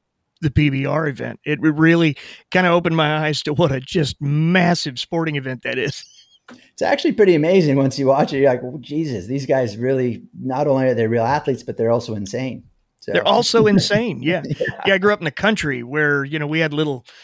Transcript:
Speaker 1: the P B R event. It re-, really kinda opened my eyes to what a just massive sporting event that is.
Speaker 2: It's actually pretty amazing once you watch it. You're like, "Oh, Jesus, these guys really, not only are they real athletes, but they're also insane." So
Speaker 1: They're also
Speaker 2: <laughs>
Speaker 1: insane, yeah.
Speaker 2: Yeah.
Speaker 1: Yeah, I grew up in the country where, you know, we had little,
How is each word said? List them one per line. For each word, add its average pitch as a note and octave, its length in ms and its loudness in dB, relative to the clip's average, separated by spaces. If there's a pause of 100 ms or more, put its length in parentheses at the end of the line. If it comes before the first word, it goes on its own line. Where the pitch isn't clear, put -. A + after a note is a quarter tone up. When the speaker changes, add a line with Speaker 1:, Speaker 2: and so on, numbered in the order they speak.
(420)
Speaker 1:
the D3+ 100 0
P D3+ 180 4
B C3+ 160 -2
R D3+ 220 -2
event. A#2+ 360 -8
It D3+ 160 -4
re-, D#3 120 4
really D#3+ 460 4 (340)
kinda F3+ 180 2
opened E3+ 260 2
my D#3 300 0
eyes D3+ 180 -2
to D3+ 100 -4
what D#3 180 2
a C3 80 -2
just - 420 -4
massive D#3+ 760 0
sporting D#3+ 380 -4
event C3 260 -8
that B2 160 -4
is. - 240 -4 (680)
Speaker 2:
It's - 80 -8
actually C#4+ 320 0
pretty G3 220 4
amazing D#3 420 4
once C3+ 200 0
you C#3 100 0
watch C3+ 260 2
it. C#3 60 -2
You're C3+ 100 6
like, B2 140 0
"Oh, B2+ 180 -10
Jesus, C#3 440 -6
these C3 200 -6
guys B2+ 320 0
really, B2 460 -2 (140)
not C3 300 -2
only C3 180 2
are B2+ 80 2
they A#2 140 0
real A2+ 160 2
athletes, C3+ 400 -2
but - 140 -10
they're A2+ 140 2
also A#2 240 -2
insane." A2 480 -8 (360)
So - 140 -10
Speaker 1:
They're F3 140 0
also A3 400 2
Speaker 2:
<laughs> G#3 60 4
Speaker 1:
insane, G#3+ 480 0
yeah. D#3+ 240 -2
Speaker 2:
Yeah. - 220 -4 (180)
Speaker 1:
Yeah, G3 100 2
I - 20 0
grew G3+ 160 4
up G#3 60 -4
in E3 60 -6
the D3 60 -2
country D#3 520 -2
where, C#3+ 420 0
you C#3+ 120 -8
know, D3+ 100 -4
we D#3 120 -2
had D#3 140 0
little, D3 320 -2 (180)